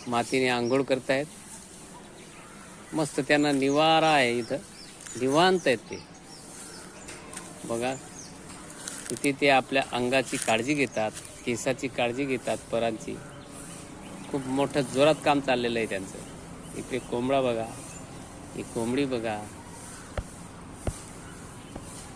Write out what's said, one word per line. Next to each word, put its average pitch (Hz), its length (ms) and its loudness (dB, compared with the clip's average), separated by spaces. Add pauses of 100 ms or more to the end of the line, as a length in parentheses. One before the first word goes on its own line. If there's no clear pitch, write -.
मातीने 123 420 2
आंघोळ 123 320 4
करतायत. 131 440 2 (1700)
मस्त 156 340 2
त्यांना 147 240 6
निवारा 156 580 6
आहे 127 280 6
इथं, 117 200 0 (640)
निवांत 165 440 6
आहेत 123 120 6
ते. 95 220 -10 (1700)
बघा, 120 280 0 (1160)
इथे 139 200 2 (100)
ते 143 80 8
आपल्या 135 420 6
अंगाची 123 460 2
काळजी 117 360 2
घेतात, 113 380 2 (340)
केसाची 123 420 0
काळजी 120 380 0
घेतात, 117 320 0 (140)
परांची. 113 440 0 (1160)
खूप 131 160 -2
मोठं 139 340 4
जोरात 135 340 6 (100)
काम 143 140 6
चाललेलं 120 400 2
आहे 107 80 2
त्यांचं. 95 300 -4 (600)
इकडे 131 220 -4
कोंबडा 131 420 2
बघा, 113 240 2 (880)
ही - 80 -4
कोंबडी 123 420 0
बघा, 117 320 -2 (2750)